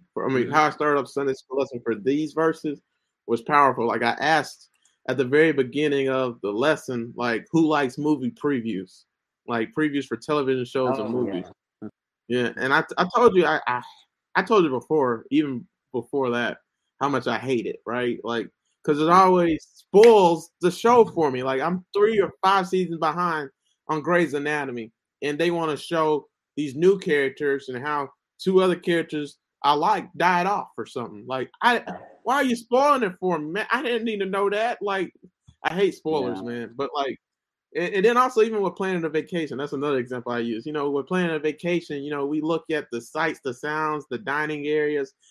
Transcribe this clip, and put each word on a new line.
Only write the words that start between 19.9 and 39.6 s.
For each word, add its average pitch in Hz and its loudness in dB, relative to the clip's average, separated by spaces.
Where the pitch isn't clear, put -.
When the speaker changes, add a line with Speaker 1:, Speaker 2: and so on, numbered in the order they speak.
Speaker 1:
the 175 2
show 233 6
for 160 0
me. 127 -4
Like, 131 -2
I'm 180 -2
three 208 2
or 170 -2
five 190 2
seasons 180 -2
behind 160 -2
on 156 -2
Grey's 165 2
Anatomy, 143 -4
and 147 -4
they 170 2
wanna 165 -2
show 156 -2
these 143 -6
new 185 4
characters 143 -2
and 123 -8
how 147 -4
two 185 4
other 180 2
characters 160 -4
I 143 4
like 175 0
died 175 2
off 196 -4
or 110 -8
something. 104 -12
Like, 131 -6
I, 233 2
why 247 0
are 285 2
you 247 0
spoiling 262 2
it 185 -4
for 185 0
me, 151 -6
man? 202 -4
I 247 0
didn't 233 -2
need 214 -2
to 190 -2
know 196 0
that. 220 -2
Like, 196 -4
I 147 -2
hate 190 0
spoilers, 120 -4
Speaker 2:
Yeah. 120 -10
Speaker 1:
man. 120 -10
But, 139 -6
like, 139 -4
and, 175 -4
and 190 2
then 240 4
also 254 2
even 220 2
with 180 -2
planning 185 -4
a 156 -4
vacation, 156 -4
that's 143 -6